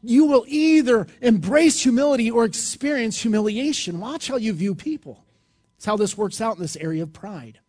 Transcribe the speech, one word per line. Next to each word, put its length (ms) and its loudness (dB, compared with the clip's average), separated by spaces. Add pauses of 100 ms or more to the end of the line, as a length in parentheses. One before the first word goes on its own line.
You 220 4
will 220 4
either 600 2 (120)
embrace 640 4
humility 480 2
or 160 2
experience 720 -4
humiliation. 800 -2
Watch 280 -10
how 100 -4
you 160 -2
view 220 -4
people. 500 -12 (520)
It's 80 -16
how 120 -2
this 180 -2
works 240 -6
out 160 -4
in 60 -12
this 160 -8
area 240 -4
of 100 -8
pride. 580 -16